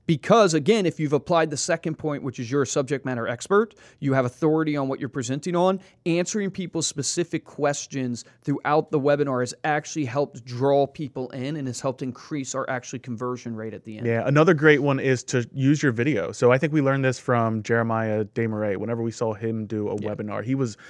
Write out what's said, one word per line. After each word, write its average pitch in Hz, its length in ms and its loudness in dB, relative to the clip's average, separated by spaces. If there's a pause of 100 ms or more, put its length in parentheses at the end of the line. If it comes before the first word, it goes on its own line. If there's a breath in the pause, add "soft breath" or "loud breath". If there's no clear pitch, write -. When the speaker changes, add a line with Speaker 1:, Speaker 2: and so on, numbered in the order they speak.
Speaker 1:
Because, 190 480 6
again, 185 320 2
if 156 120 0
you've 151 140 0
applied 160 380 2
the 147 60 -6
second 135 400 -4
point, 147 260 -6
which 127 180 -8
is 117 100 -8
you're 139 120 0
a 123 40 0
subject 139 380 -2
matter 120 240 -4
expert, 202 460 0 (260 soft breath)
you 139 140 0
have 131 100 4
authority 156 520 0
on 135 120 -2
what 135 100 -4
you're 139 100 -6
presenting 139 460 -6
on, 185 260 2 (260 soft breath)
answering 180 440 -2
people's 170 380 -4
specific 160 560 -4
questions 135 800 -4 (180 soft breath)
throughout 151 480 0
the 156 80 2
webinar 143 440 2
has 123 120 -4 (100)
actually 151 400 -2
helped 127 400 -4
draw 135 440 2
people 131 420 -10
in 139 260 -8
and 139 120 -6
has 120 120 -8
helped 131 220 -6
increase 131 520 -8
our 135 140 -6
actually 127 300 -8
conversion 123 560 -8
rate 110 200 -10
at 101 100 -16
the 107 120 -14
end. 113 100 -6
Speaker 2:
Yeah, 113 200 2
another 156 280 6
great 147 280 6
one 139 160 2
is 131 260 0
to 123 280 -2
use 139 300 2
your 139 100 4
video. 113 400 0
So 123 180 4
I 131 80 6
think 147 140 0
we 156 80 4
learned 135 240 2
this 127 160 0
from 113 420 0
Jeremiah 113 600 0
Desmarais. 107 540 -2
Whenever 117 240 -4
we 117 100 -2
saw 110 220 -4
him 110 320 -4
do 104 220 -4
a 101 120 -4
Speaker 1:
Yeah. 104 140 -6
Speaker 2:
webinar, 107 280 -8
he 127 140 -2
was 123 200 -2 (140 loud breath)